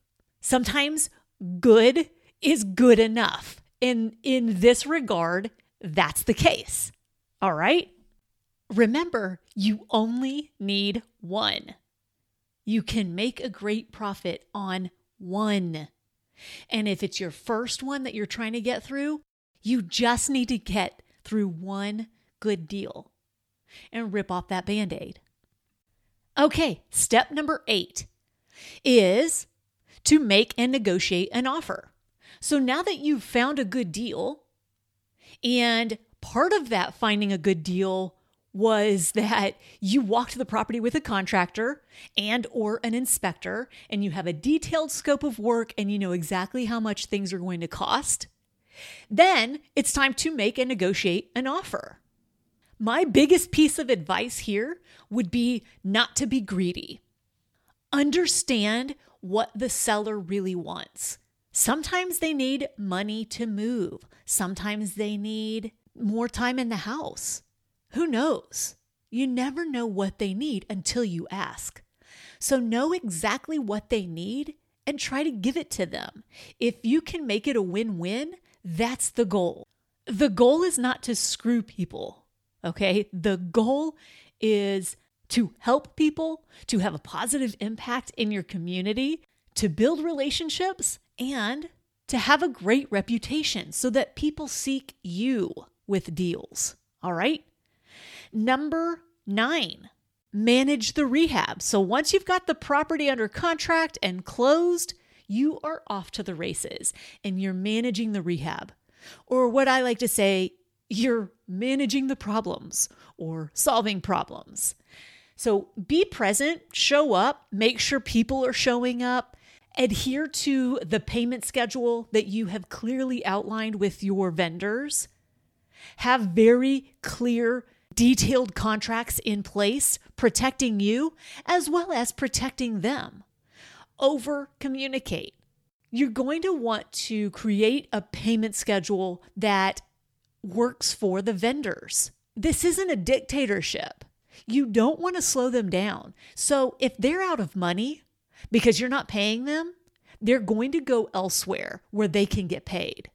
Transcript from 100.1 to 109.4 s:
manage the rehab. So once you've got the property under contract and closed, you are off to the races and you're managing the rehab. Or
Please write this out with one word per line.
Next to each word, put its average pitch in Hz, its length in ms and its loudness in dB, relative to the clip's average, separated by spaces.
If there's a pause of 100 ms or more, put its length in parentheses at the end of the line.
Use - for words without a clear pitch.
manage 240 640 2
the 294 120 2
rehab. 269 560 0
So 202 180 2
once 226 320 2
you've 381 140 2
got 359 200 0
the 320 80 0
property 302 540 0
under 233 200 0
contract 330 720 0
and 185 220 -4
closed, 339 720 2 (320)
you 269 380 0
are 311 240 -6
off 196 240 -6
to 214 100 -6
the 185 120 -8
races - 580 -6 (320)
and 190 160 -2
you're 190 140 -2
managing 214 580 0
the 196 100 -2
rehab. 160 500 -4 (540)
Or 254 220 4